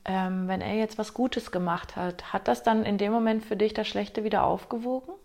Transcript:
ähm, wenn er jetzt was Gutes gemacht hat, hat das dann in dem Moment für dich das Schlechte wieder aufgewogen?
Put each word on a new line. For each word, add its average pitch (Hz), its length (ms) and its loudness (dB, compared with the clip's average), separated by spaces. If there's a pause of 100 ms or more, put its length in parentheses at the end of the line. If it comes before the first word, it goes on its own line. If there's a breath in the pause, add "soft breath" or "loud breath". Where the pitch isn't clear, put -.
ähm, 185 420 0
wenn 190 140 -2
er 202 140 -2
jetzt 220 240 0
was - 160 -6
Gutes 247 360 -2
gemacht 180 440 -2
hat, 180 380 -4
hat 190 140 -2
das 240 140 2
dann 220 220 4
in 202 160 0
dem 202 120 2
Moment 220 320 2
für 214 120 -4
dich 214 180 2
das 214 140 -2
Schlechte 208 360 -2
wieder 208 200 4
aufgewogen? 247 720 -2 (120)